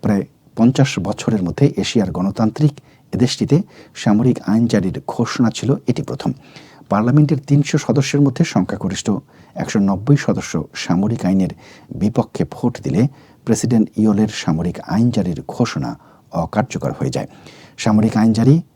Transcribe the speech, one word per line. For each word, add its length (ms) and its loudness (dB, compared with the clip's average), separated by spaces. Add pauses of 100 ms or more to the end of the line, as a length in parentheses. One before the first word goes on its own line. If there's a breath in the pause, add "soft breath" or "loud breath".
প্রায় 240 0 (320)
পঞ্চাশ 340 4 (160)
বছরের 360 -2
মধ্যে 240 0 (160)
এশিয়ার 300 0
গণতান্ত্রিক 640 0 (380 soft breath)
এ 40 -4
দেশটিতে 400 0 (380 loud breath)
সামরিক 420 2 (100)
আইন 200 2
জারির 300 0 (120)
ঘোষণা 420 0
ছিল 200 -4 (160)
এটি 160 -2
প্রথম। 280 -6 (580 loud breath)
পার্লামেন্টের 580 4
তিনশো 320 2
সদস্যের 420 0
মধ্যে 240 2
সংখ্যাগরিষ্ঠ 640 -4 (480 soft breath)
একশো 240 -2
নব্বই 460 2
সদস্য 260 -2 (220)
সামরিক 500 -2
আইনের 280 2 (480 loud breath)
বিপক্ষে 420 -2 (100)
ভোট 300 -4
দিলে 200 0 (420 soft breath)
প্রেসিডেন্ট 420 2 (100)
ইয়োলের 340 2 (100)
সামরিক 360 -2 (120)
আইন 220 2
জারির 380 -2
ঘোষণা 420 -4 (420 soft breath)
অকার্যকর 600 -4
হয়ে 240 -6
যায়। 120 -6 (500 loud breath)
সামরিক 380 2
আইন 160 4
জারি 240 4 (200)